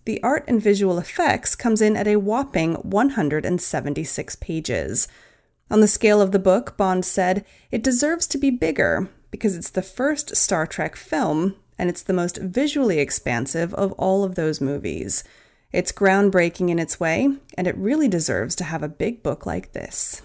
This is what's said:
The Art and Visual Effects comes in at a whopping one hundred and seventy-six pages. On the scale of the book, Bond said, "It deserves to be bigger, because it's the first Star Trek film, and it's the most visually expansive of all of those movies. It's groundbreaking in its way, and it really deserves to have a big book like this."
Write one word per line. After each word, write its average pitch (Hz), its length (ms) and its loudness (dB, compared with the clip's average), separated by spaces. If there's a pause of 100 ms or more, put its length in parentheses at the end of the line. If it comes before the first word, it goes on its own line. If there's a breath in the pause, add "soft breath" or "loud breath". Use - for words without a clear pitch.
The - 180 0
Art 269 240 2
and 226 160 2
Visual 196 360 4
Effects - 580 0
comes 220 240 2
in 214 160 4
at 202 100 -2
a 208 100 4
whopping 202 580 0
one 214 360 0
hundred 156 340 -2
and 175 160 0
seventy-six - 760 -4
pages. 120 720 -2 (640 soft breath)
On 214 100 4
the 214 80 8
scale 208 320 4
of 196 100 4
the 196 80 4
book, 190 380 2
Bond 185 280 0
said, 185 400 0 (260 soft breath)
"It 220 120 -4
deserves 277 460 0
to - 100 -2
be 269 120 0
bigger, 247 580 0 (220)
because 196 260 -2
it's 170 140 -6
the 190 120 -4
first - 540 -4
Star 160 300 2
Trek 160 280 -6
film, 190 600 -2 (220)
and 180 120 0
it's 175 120 -4
the - 100 -2
most 175 260 0
visually 240 640 0
expansive 143 720 -2
of 196 180 0
all 190 320 0
of 185 100 -4
those 156 260 -2
movies. 135 640 -2 (480 soft breath)
It's 180 180 0
groundbreaking 190 800 2
in 170 100 2
its 160 220 -2
way, 175 280 0 (280)
and 180 100 -2
it - 100 -2
really 254 320 0
deserves 151 480 0
to - 80 -4
have 156 180 -6
a 151 60 -4
big 175 340 -6
book - 240 -4
like - 260 -8
this." - 520 -6